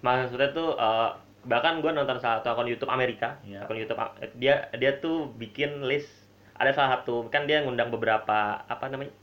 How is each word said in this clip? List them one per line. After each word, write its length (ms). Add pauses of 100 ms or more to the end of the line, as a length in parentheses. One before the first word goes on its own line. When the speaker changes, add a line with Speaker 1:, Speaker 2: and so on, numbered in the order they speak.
Speaker 1:
Maksudnya 500
tuh, 240
eh, 360 (300)
bahkan 400
gua 100
nonton 280
salah 200
satu 140
akun 160
YouTube 220
Amerika, 520
Speaker 2:
Iya. 220
Speaker 1:
akun 100
YouTube, 220
ah, 160 (220)
dia, 380
dia 220
tuh 380
bikin 480
list, 300 (420)
ada 180
salah 300
satu, 260
kan 200
dia 180
ngundang 240
beberapa, 480 (240)
apa 260
namanya 240 (120)